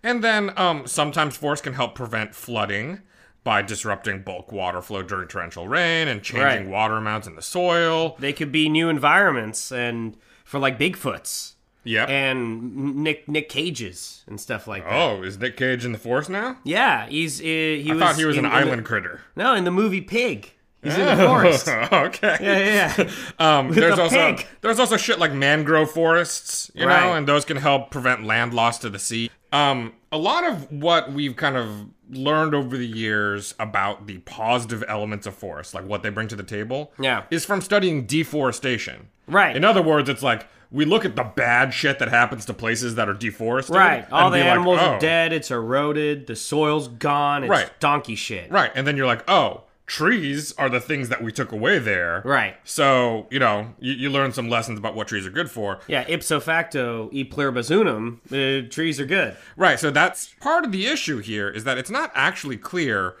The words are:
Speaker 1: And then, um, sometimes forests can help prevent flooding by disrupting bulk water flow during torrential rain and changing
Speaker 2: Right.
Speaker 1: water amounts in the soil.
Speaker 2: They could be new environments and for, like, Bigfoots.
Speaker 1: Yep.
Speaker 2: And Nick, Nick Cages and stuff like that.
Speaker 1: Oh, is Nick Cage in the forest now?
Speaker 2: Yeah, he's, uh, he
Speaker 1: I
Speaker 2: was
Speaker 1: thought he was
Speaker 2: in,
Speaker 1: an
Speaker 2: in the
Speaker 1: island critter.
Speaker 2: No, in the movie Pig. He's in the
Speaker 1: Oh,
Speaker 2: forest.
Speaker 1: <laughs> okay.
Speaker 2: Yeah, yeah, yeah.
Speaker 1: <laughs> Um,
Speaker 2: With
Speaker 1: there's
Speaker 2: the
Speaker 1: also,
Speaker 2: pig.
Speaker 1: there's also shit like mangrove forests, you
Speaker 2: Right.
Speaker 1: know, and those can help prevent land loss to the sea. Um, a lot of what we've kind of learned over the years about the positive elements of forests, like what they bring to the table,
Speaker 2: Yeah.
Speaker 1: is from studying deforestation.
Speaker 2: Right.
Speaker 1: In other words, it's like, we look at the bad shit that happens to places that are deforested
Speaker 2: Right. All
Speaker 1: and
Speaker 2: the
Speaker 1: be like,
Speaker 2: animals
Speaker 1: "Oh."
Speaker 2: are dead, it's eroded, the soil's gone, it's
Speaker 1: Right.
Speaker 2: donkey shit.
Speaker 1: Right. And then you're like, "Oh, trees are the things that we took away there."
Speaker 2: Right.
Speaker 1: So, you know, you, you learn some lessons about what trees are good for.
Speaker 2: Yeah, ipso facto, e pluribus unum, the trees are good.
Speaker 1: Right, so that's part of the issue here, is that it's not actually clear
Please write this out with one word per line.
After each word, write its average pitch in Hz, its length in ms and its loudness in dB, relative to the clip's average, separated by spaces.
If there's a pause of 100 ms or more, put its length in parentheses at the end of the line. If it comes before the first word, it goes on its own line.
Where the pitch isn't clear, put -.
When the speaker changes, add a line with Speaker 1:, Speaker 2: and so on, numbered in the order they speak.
Speaker 1:
And 233 200 -2
then, 214 340 2
um, 160 300 0
sometimes 151 480 -2
forests 147 280 -4
can 135 100 -6
help 127 220 -4
prevent 110 400 -6
flooding 110 680 -4 (420)
by 104 180 2
disrupting 101 600 -6
bulk 95 320 -12
water 90 280 -4
flow 98 200 -8
during 92 260 -6
torrential 87 400 -8
rain 165 400 0
and 107 160 -4
changing 120 420 0
Speaker 2:
Right. - 20 -10
Speaker 1:
water 110 280 0
amounts 107 320 -4
in 80 80 -16
the 80 60 -16
soil. 165 800 0
Speaker 2:
They 143 120 -4
could 143 200 -6
be 156 180 2
new 160 200 2
environments 147 840 2
and 117 440 -4 (300)
for, 143 140 -6
like, 131 200 0
Bigfoots. - 680 -4 (360)
Speaker 1:
Yep. 113 220 0
Speaker 2:
And 131 880 -2
Nick, 151 320 -2
Nick 151 220 -4
Cages 131 760 -8
and 104 140 -14
stuff - 280 -8
like 98 180 -10
that. 95 80 -4
Speaker 1:
Oh, 123 280 0
is 95 160 -8
Nick 123 200 -6
Cage 127 260 -2
in 120 80 -4
the 110 60 -6
forest 135 320 -4
now? 226 340 -6
Speaker 2:
Yeah, 160 440 2
he's, 151 340 -4
uh, - 20 -10
he 156 480 -2
Speaker 1:
I - 40 2
Speaker 2:
was 165 60 2
Speaker 1:
thought 170 140 6
he 160 80 0
was 151 140 2
Speaker 2:
in, 131 80 0
Speaker 1:
an - 60 0
Speaker 2:
in 120 60 4
the 147 80 6
Speaker 1:
island 120 200 -2
critter. 95 340 -4 (160)
Speaker 2:
No, 240 180 2
in 185 120 2
the 175 60 2
movie 190 280 2
Pig. 196 540 -4 (280)
He's 151 160 -2
in 190 80 2
the 208 200 6
Speaker 1:
Oh, - 20 8
Speaker 2:
forest. 165 400 6
Speaker 1:
<laughs> 117 240 0
okay. 175 500 2
Speaker 2:
Yeah, 196 180 2
yeah, 196 380 4
yeah. - 120 2 (160)
Speaker 1:
<laughs> - 140 -16 (200)
Um, 131 100 0
Speaker 2:
With 165 80 4
Speaker 1:
there's 185 200 6
Speaker 2:
the 180 60 4
Speaker 1:
also, 165 320 4
Speaker 2:
pig. - 120 -10 (140)
Speaker 1:
there's 220 180 2
also 226 180 4
shit 220 220 0
like 156 140 2
mangrove 151 580 4
forests, 165 840 0
you 165 120 -2
Speaker 2:
Right. 175 160 6
Speaker 1:
know, 180 140 4
and 147 120 -2
those 147 180 4
can 156 120 -4
help 139 340 2
prevent 123 340 0
land 117 280 0
loss 117 260 2
to 117 100 -6
the 101 100 -10
sea. 117 300 -4 (240)
Um, 135 400 2 (180)
a 156 60 -4
lot 277 280 0
of 175 260 -6
what 156 420 0
we've 139 240 -4
kind 139 200 -2
of 117 100 -2 (420)
learned 147 440 0
over 135 240 -2
the 123 100 -4
years 104 720 -4
about 101 480 -2
the 98 120 -14
positive 113 680 -2
elements 107 360 -6
of 98 100 -12
forests, 80 380 -12
like 90 120 -10
what 101 180 -6
they 110 60 -4
bring 107 200 -6
to 110 60 -10
the 101 80 -10
table, 113 560 -8
Speaker 2:
Yeah. 127 300 0
Speaker 1:
is 165 160 -2
from 196 160 -2
studying 180 440 0
deforestation. 131 1000 -2 (200)
Speaker 2:
Right. 165 280 4
Speaker 1:
In 151 80 2
other 196 180 6
words, 151 280 4
it's 135 140 -4
like, 117 240 0 (220)
we 147 140 0
look 196 220 2
at 113 100 -4
the 127 80 -2
bad 120 500 2
shit 139 260 0
that 117 100 -2
happens 120 380 2
to 117 60 -8
places 117 420 -4
that 113 120 0
are 101 60 -2
deforested 117 600 -4
Speaker 2:
Right. 170 360 4
All 165 140 6
Speaker 1:
and 180 80 4
Speaker 2:
the 175 60 4
Speaker 1:
be 170 40 4
like, 175 80 6
Speaker 2:
animals 180 300 4
Speaker 1:
"Oh." 180 40 6 (100)
Speaker 2:
are 98 40 -4
dead, 165 320 2
it's 156 200 -4
eroded, 143 760 0
the 113 80 -8
soil's 151 540 0
gone, 143 540 0
it's 123 60 -2
Speaker 1:
Right. 147 200 4 (100)
Speaker 2:
donkey 143 360 0
shit. 95 360 -8
Speaker 1:
Right. 165 240 2
And 135 120 -2
then 143 100 0
you're 135 100 2
like, 117 220 2
"Oh, 151 320 4 (240)
trees 151 720 -2
are 135 120 0
the 123 100 0
things 135 300 -4
that 117 140 -4
we 113 80 -6
took - 200 -4
away 127 260 2
there." 92 480 0
Speaker 2:
Right. 120 380 0
Speaker 1:
So, 123 640 2
you 135 80 -4
know, 113 420 2
you, 131 140 -4
you 131 160 -4
learn 139 240 0
some 120 160 -6
lessons 113 300 -2
about 107 160 -6
what 107 120 -6
trees 98 200 -4
are - 20 -8
good 151 220 -4
for. 101 360 -6
Speaker 2:
Yeah, 135 200 -2
ipso 160 320 -2
facto, 135 760 -2
e 139 100 -4
pluribus 131 460 -2
unum, 120 580 2
the 135 360 -2
trees 147 360 -4
are 143 60 -4
good. 147 300 -2 (200)
Speaker 1:
Right, 156 240 4
so 156 120 0
that's 160 500 2
part 330 240 2
of 220 60 -4
the 190 160 -2
issue 156 320 -4
here, 104 300 -4
is 110 160 -8
that 131 120 -2
it's 131 140 -8
not 233 240 -4
actually 139 420 -2
clear 104 640 -4